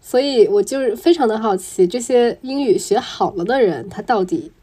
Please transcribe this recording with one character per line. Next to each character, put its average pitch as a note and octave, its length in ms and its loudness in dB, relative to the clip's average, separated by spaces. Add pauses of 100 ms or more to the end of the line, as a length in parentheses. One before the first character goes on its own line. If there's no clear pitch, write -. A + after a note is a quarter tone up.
所 - 180 -2
以 C4 300 4
我 G3+ 140 2
就 C4 180 -4
是 A#3+ 160 -2
非 E4+ 160 2
常 D4 160 2
的 A3 100 -2
好 G#3+ 160 -2
奇， F#3 320 0
这 B3 140 -4
些 A#3+ 400 2
英 C4+ 240 -6
语 A3 140 2
学 G3+ 200 0
好 - 340 -2
了 F3 120 -6
的 B3+ 160 0
人， D3+ 300 0
他 G#3 100 -12
到 G#3 240 0
底 - 260 -6 (120)